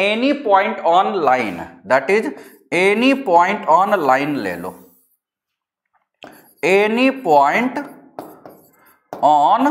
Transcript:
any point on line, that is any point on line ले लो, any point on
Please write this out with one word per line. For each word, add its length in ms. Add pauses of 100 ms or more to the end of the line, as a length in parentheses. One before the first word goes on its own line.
any 300 (120)
point 440
on 240 (140)
line, 340 (260)
that 240
is 200 (440)
any 380 (140)
point 440
on 320
line 360
ले 180
लो, 180 (1900)
any 460 (160)
point 560 (1300)
on 580